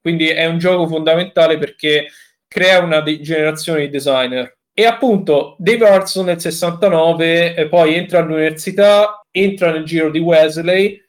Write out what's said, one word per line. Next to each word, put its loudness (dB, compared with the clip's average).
quindi -2
è -2
un -2
gioco 0
fondamentale 0
perché -4
crea 2
una 0
de-, -4
generazione -4
di -6
designer. -2
E 4
appunto 0
Dave 2
Arneson 2
nel -2
sessantanove, 0
eh, -2
poi 2
entra -2
all'università, 0
entra 0
nel -4
giro -2
di -4
Wesley 0